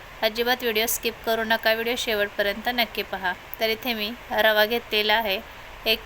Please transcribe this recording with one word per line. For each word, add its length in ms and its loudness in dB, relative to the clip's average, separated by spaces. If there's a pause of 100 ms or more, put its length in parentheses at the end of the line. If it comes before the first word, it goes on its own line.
(220)
अजिबात 400 2
व्हिडिओ 280 2
स्किप 360 -4
करू 180 2
नका, 300 2
व्हिडिओ 240 0
शेवटपर्यंत 720 0
नक्की 340 -2
पहा. 300 -4 (260)
तर 100 2
इथे 240 -2
मी 200 -4 (180)
रवा 340 6
घेतलेला 500 2
आहे 240 0 (460)
एक 200 4